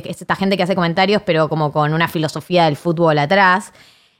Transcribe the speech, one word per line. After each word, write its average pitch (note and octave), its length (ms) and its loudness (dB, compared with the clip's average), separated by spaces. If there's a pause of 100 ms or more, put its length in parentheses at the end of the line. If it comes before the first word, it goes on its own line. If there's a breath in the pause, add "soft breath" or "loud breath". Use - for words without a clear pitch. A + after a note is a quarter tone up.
es - 160 -12
esta F3 140 -4
gente G3 200 0
que F3+ 80 0
hace F3+ 120 0
comentarios, F#3+ 500 0
pero D#3 240 0
como D#3 220 -2
con D3+ 220 0
una E3 140 0
filosofía E3 580 -2
del D3 120 0
fútbol E3 400 0
atrás. F#3 560 2 (460 soft breath)